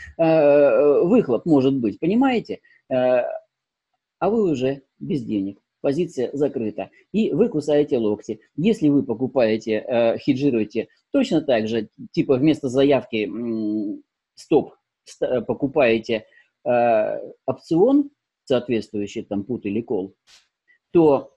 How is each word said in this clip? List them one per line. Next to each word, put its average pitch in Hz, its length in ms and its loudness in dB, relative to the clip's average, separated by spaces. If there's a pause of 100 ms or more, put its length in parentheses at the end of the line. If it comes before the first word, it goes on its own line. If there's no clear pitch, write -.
(160)
э, 143 880 4
выхлоп 175 440 2
может 139 280 4
быть, 113 260 -4
понимаете? 220 600 -2 (300)
Э, 127 320 2 (960)
а 180 120 0
вы 214 200 0
уже 135 320 -2 (160)
без 143 240 -6
денег, 104 360 -6 (240)
позиция 143 500 -4
закрыта, 117 580 -4 (220)
и 208 200 0
вы 196 180 0
кусаете 147 480 0
локти. 107 420 -4 (160)
Если 170 320 0
вы 143 140 2
покупаете, 113 840 -2
э, 117 320 0
хеджируете 123 680 -2 (240)
точно 202 300 0
так 113 260 0
же, 110 200 -4 (240)
типа 143 240 2
вместо 143 340 0
заявки, 127 560 2
м, 107 760 -6 (320)
стоп, - 400 -2 (300)
ст-, - 180 -10
э, 127 200 -2
покупаете, 117 800 -2 (420)
э, 113 520 0 (280)
опцион, 240 640 2 (340)
соответствующий 110 800 -4
там 101 220 -6
пут 117 220 -8
или 107 160 -4
кол, 98 320 -6 (800)
то, 151 440 4